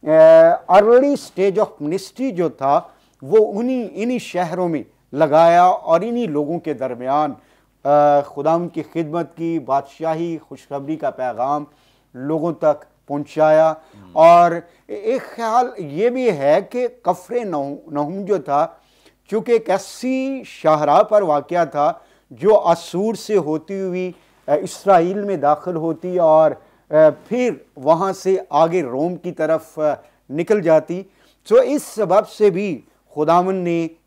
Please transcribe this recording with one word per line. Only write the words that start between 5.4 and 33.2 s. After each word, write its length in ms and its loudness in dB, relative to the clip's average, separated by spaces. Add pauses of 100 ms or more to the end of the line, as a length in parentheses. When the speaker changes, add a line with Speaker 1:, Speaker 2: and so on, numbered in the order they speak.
Speaker 1:
और 340 0
इन्हीं 240 -4
लोगों 320 -4
के 140 -8
दरमियान, 640 -4 (480)
अ, 360 4
खुदावंद 500 -4
की 100 -10
खिदमत 560 -8
की, 220 -6
बादशाही 760 -6
खुशखबरी 580 -12
का 140 -6
पैगाम 560 -6 (500)
लोगों 380 -4
तक 280 -2 (260)
पहुंचाया। 760 0 (140)
Speaker 2:
हम्म। 200 -20
Speaker 1:
और 520 6 (220)
एक 320 -6
ख्याल 580 -4
ये 300 -4
भी 200 -2
है 320 0
कि 260 -6
कफरे 560 -6
नहू-, 500 -8
नहूम 300 -6
जो 160 -2
था, 420 -4 (480)
चूँकि 240 -4
एक 160 -2
ऐसी 720 -6
शाहराह 580 0
पर 220 2
वाक़या 420 -2
था 400 -4 (280)
जो 200 2
असूर 600 0
से 200 -6
होती 440 -4
हुई, 360 -6 (340)
अ, 60 2
इसराइल 600 0
में 240 -6
दाखिल 340 -2
होती 420 -6
और, 340 4
अ, 580 2
फिर 560 -4 (120)
वहाँ 360 0
से 380 -4
आगे 300 0
रोम 340 -6
की 160 -12
तरफ, 480 -4
अ, 140 -2 (380)
निकल 300 -2
जाती। 440 0 (440)
सो 120 4
इस 220 -2
सबब 420 0
से 240 0
भी 340 -6 (300)
खुदावंद 500 0